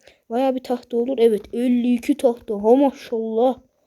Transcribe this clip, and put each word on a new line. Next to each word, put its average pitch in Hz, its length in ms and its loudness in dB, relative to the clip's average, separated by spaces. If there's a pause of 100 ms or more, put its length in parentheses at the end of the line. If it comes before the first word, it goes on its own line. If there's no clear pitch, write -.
(300)
Bayağı 254 240 0
bir 254 80 -8
tahta 247 340 -6
olur. 240 220 -2
Evet, 220 360 2
elli 247 400 0
iki 240 220 -2
tahta. - 380 -2
Ha, 214 200 2
maşallah. 247 840 0 (280)